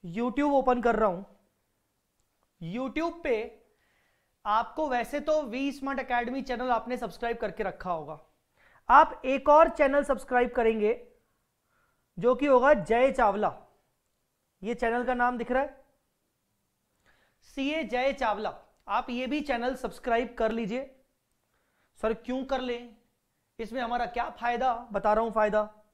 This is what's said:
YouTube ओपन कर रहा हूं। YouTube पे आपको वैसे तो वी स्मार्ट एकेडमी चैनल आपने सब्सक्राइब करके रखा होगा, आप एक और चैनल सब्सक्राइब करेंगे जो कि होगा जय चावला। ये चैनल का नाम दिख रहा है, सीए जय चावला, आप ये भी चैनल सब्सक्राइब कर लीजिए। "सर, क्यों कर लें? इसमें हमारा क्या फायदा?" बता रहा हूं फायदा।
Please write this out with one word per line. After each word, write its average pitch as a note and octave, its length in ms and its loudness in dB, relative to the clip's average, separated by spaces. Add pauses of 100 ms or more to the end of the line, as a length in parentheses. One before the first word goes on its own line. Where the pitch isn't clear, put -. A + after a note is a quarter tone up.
YouTube A#3+ 460 -2
ओपन C4 300 4
कर A#3 140 2
रहा G#3+ 140 2
हूं। F3+ 140 -6 (1500)
YouTube D4+ 500 -4
पे A#3 420 -4 (800)
आपको A#3 440 0
वैसे B3 300 -2
तो D4+ 220 0
वी C4+ 300 -4
स्मार्ट C4+ 280 -6
एकेडमी B3 420 -4
चैनल B3+ 300 -4
आपने A#3 260 -2
सब्सक्राइब A#3 400 -6
करके A3 260 -6
रखा F#3 280 -6
होगा, D3+ 280 -8 (680)
आप C#4+ 360 6
एक C4+ 240 0
और D#4 200 10
चैनल C#4+ 340 2
सब्सक्राइब B3 520 0
करेंगे A3+ 580 0 (1040)
जो A#3+ 160 4
कि C4+ 100 -2
होगा C4+ 280 6
जय A#3+ 380 2
चावला। G3+ 540 0 (1000)
ये A3 100 -6
चैनल A#3 320 -2
का B3+ 80 -2
नाम B3 240 0
दिख A#3 140 -6
रहा C4 120 2
है, - 220 -12 (1600)
सीए D4 420 -4
जय B3 300 -2
चावला, G#3+ 480 -4 (260)
आप A#3+ 220 -2
ये B3+ 180 -4
भी D4 140 -4
चैनल B3+ 340 -4
सब्सक्राइब A#3+ 640 -4
कर A3 140 0
लीजिए। A#3 540 -6 (960)
"सर, A3 120 0
क्यों B3+ 320 -4
कर C4 160 -2
लें? A#3+ 360 -8 (600)
इसमें A3+ 220 -8
हमारा A#3+ 240 -2
क्या A#3+ 240 -6
फायदा?" A#3+ 440 -2 (180)
बता G#3 220 2
रहा A3 100 2
हूं A3+ 80 -4
फायदा। G#3+ 520 0 (100)